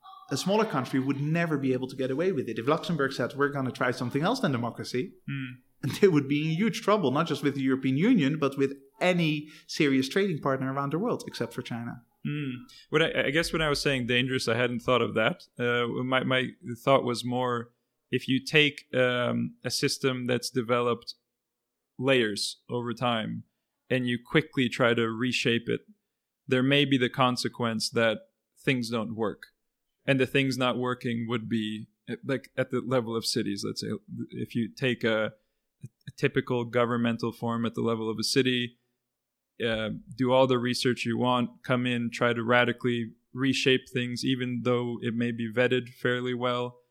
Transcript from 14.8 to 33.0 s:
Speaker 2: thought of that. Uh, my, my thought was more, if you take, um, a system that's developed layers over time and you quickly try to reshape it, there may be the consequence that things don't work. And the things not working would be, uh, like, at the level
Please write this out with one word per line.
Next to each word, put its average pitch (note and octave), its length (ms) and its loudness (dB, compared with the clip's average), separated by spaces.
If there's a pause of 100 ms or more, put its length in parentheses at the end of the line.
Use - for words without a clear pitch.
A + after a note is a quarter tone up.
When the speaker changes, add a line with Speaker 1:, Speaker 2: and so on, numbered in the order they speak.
Speaker 2:
thought B2 220 2
of G#2+ 120 -2
that. A2 280 2 (160)
Uh, A#2+ 280 0 (180)
my, C3 180 0
my B2+ 260 0 (360)
thought C#3 180 6
was A#2+ 220 -2
more, B2 460 -2 (400)
if - 180 -2
you C3 160 2
take, D3 500 2
um, B2 600 0 (100)
a B2 60 -4
system C3 560 -2
that's B2 240 -2
developed A#2+ 640 0 (840)
layers B2 680 2
over A#2+ 240 -4
time A2+ 520 -4 (440)
and B2+ 180 0
you A#2+ 160 0
quickly C#3+ 460 2
try A#2+ 240 4
to A#2 180 0
reshape A#2 560 0
it, A2+ 140 -2 (680)
there B2+ 160 2
may C#3 220 4
be C3+ 140 2
the B2 100 2
consequence A#2+ 800 0
that A2+ 300 2 (440)
things B2 280 0
don't A2+ 260 -4
work. G#2+ 280 -4 (640)
And C3+ 140 4
the B2+ 60 4
things C3+ 320 0
not B2 180 0
working B2 500 -4
would A2+ 220 -4
be, G#2+ 380 -4 (240)
uh, A2+ 120 -8
like, C3 320 -4
at C3 160 -4
the B2 160 -2
level A2+ 300 0